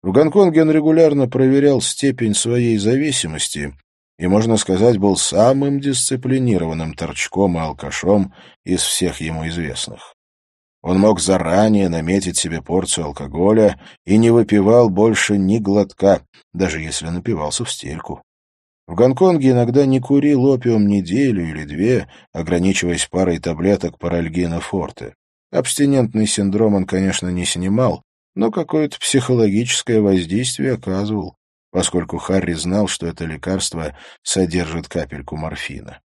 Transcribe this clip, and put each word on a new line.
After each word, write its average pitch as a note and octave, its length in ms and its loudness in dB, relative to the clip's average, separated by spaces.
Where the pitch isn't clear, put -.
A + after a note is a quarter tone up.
В F#2 80 -4
Гонконге D#3+ 500 4
он D#3 100 4
регулярно D#3 560 4
проверял C3+ 540 4
степень A#2+ 540 -2
своей A#2 420 0
зависимости G2 960 -2
и, F2 100 -4
можно G#2+ 300 2
сказать, G#2 400 2
был G2 200 4
самым C#3 640 2
дисциплинированным B2 1120 -2
торчком F2 640 -2
и E2 40 -4
алкашом E2+ 720 -2
из F2 200 -2
всех - 380 -4
ему D#2+ 260 -6
известных. E2 640 -10
Он F#2 180 0
мог G#2 200 4
заранее F#2+ 720 2
наметить E2+ 480 -2
себе D#2+ 240 -6
порцию F2 460 -2
алкоголя E2+ 760 0
и G2 120 2
не A#2 120 6
выпивал A2 600 4
больше G#2 480 2
ни G2 200 2
глотка, G2 640 2
даже F2 260 -2
если D#2+ 300 -8
напивался E2+ 560 -6
в - 60 -10
стельку. - 500 -12
В E2+ 80 -10
Гонконге C3+ 560 4
иногда B2 340 4
не C3 140 2
курил C#3 460 2
опиум A#2+ 420 2
неделю G2+ 600 0
или D#2 160 -10
две, F#2+ 420 0
ограничиваясь F2 760 -2
парой F2+ 320 0
таблеток F2 580 -2
паральгина E2+ 640 -4
форте. - 540 -8
Абстинентный A2+ 760 0
синдром G#2 480 0
он, F#2+ 100 0
конечно, F#2 420 -2
не F2+ 160 -4
снимал, F#2+ 600 -2
но G#3+ 140 0
какое-то D#3 480 -4
психологическое A#2+ 1000 0
воздействие G#2 760 0
оказывал, G2+ 640 -6
поскольку F2 480 -4
Харри F#2 340 -2
знал, F2+ 340 -2
что - 200 -6
это E2+ 180 -8
лекарство D#2+ 720 -6
содержит E2+ 640 -2
капельку D2 480 -8
морфина. - 720 -12